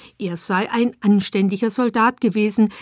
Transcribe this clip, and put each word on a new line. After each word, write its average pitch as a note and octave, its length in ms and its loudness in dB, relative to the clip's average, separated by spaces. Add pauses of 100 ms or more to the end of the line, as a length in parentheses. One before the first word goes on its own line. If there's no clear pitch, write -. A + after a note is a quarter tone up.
(200)
Er F3 160 -6
sei F#3+ 340 -4
ein A#3+ 300 -2
anständiger G3+ 720 0
Soldat A#3+ 500 0
gewesen, G#3+ 640 2